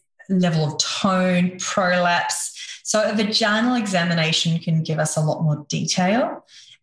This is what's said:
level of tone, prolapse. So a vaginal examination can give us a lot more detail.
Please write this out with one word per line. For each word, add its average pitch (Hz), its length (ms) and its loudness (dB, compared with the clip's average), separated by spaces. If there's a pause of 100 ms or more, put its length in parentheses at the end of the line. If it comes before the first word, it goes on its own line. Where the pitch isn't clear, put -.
(300)
level 175 360 2
of 147 140 -4
tone, 185 800 0
prolapse. 175 1200 -2
So 214 240 0
a 220 60 0
vaginal 220 600 0
examination 170 840 0
can 160 240 0
give 156 160 -2
us 156 180 -2
a 156 40 0
lot 151 220 0
more 151 260 0
detail. 185 720 0 (400)